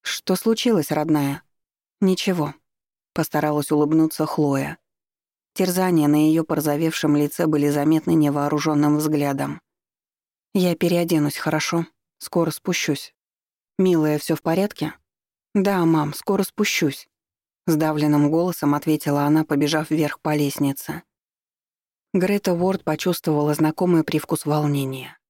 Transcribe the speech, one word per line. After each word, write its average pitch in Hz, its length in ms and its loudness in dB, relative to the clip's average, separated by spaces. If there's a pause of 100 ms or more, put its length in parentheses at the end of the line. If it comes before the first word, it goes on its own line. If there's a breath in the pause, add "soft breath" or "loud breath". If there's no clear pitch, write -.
"Что - 340 -4
случилось, 220 540 0
родная?" 151 520 -2 (580)
"Ничего", 180 540 0 (580)
постаралась 151 580 -2
улыбнуться 156 560 2
Хлоя. 143 520 -2 (760)
Терзания 180 540 2
на 147 80 4
ее 156 280 2
порозовевшем 156 720 0
лице 147 300 0
были 147 220 2
заметны 156 460 2
невооруженным 147 840 2
взглядом. 143 640 -2 (920)
"Я 180 220 2
переоденусь, 170 640 0
хорошо? 170 500 -2 (320)
Скоро 170 320 -2
спущусь". - 640 -4 (640)
"Милая, 160 400 2
все 160 160 -4
в - 80 -4
порядке?" 165 520 -2 (600)
"Да, 190 300 2
мам, 151 300 2
скоро 196 280 -2
спущусь", - 680 -4 (580)
сдавленным 151 640 2
голосом 165 440 0
ответила 147 500 0
она, 151 200 2
побежав 151 460 -2
вверх 151 300 -2
по 151 140 -2
лестнице. 147 680 -2 (1120)
Грета 196 400 0
Уорд 185 320 0
почувствовала 151 720 -2
знакомый 160 500 2
привкус - 420 -4
волнения. 143 720 -2 (120)